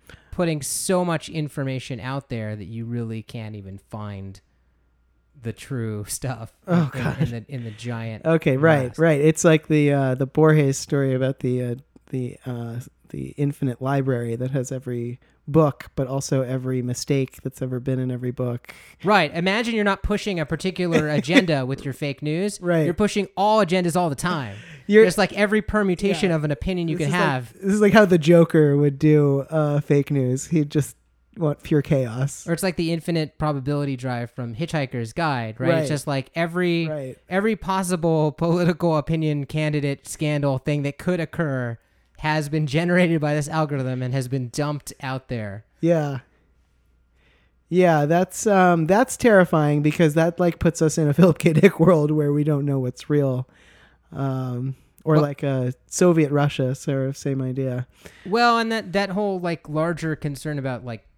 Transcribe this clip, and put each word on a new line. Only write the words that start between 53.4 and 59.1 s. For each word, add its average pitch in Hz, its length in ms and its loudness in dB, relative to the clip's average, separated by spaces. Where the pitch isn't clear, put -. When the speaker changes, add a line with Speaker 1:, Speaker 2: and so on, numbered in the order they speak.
Speaker 2:
Um, 131 640 -4
or 156 100 2
Speaker 1:
Well 151 80 4
Speaker 2:
like 143 200 -4
a 131 300 -2
Soviet 165 440 4
Russia, 143 440 0
sort 135 340 -4
of 139 80 -8
same 135 240 -4
idea. 127 460 -4
Speaker 1:
Well, 233 320 2
and 226 140 -2
that, 202 200 -6
that 196 180 -2